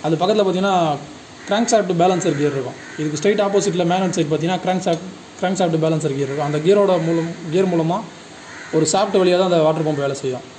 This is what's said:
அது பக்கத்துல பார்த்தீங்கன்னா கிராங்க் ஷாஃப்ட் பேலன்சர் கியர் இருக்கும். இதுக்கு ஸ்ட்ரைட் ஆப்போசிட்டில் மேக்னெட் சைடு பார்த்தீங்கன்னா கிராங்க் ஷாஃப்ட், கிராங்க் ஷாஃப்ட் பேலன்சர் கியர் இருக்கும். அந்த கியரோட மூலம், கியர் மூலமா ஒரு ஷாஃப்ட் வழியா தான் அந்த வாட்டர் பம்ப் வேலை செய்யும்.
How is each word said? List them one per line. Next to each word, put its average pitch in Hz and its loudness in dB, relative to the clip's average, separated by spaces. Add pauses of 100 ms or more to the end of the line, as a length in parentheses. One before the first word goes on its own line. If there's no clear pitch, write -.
அது 156 0
பக்கத்துல 208 2
பார்த்தீங்கன்னா 185 0 (720)
கிராங்க் 226 0
ஷாஃப்ட் 190 2
பேலன்சர் 175 2
கியர் 147 0
இருக்கும். 123 -6 (220)
இதுக்கு 151 -4
ஸ்ட்ரைட் 208 2
ஆப்போசிட்டில் 185 0
மேக்னெட் 185 0
சைடு 156 0
பார்த்தீங்கன்னா 165 -2
கிராங்க் 185 0
ஷாஃப்ட், 175 -2 (340)
கிராங்க் 185 -2
ஷாஃப்ட் 165 2
பேலன்சர் 156 0
கியர் 139 -2
இருக்கும். 143 -4
அந்த 151 -2
கியரோட 196 4 (140)
மூலம், 165 0 (200)
கியர் 185 2
மூலமா 165 0 (800)
ஒரு 160 4
ஷாஃப்ட் 202 2
வழியா 180 4
தான் 190 2
அந்த 170 4
வாட்டர் 156 2
பம்ப் 143 -2
வேலை 139 -2
செய்யும். 127 -6 (140)